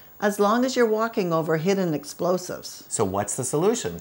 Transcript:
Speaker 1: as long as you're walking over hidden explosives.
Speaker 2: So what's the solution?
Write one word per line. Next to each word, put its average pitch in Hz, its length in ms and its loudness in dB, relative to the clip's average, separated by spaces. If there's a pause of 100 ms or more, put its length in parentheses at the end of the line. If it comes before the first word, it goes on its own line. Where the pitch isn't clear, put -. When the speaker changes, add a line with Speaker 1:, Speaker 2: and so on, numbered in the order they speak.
(180)
Speaker 1:
as 202 220 0
long 220 240 4
as 254 100 0
you're 240 120 4
walking 214 440 0
over 165 280 2
hidden 185 340 0
explosives. - 960 -4
Speaker 2:
So - 160 0
what's 98 320 -2
the 131 80 -4
solution? 151 560 0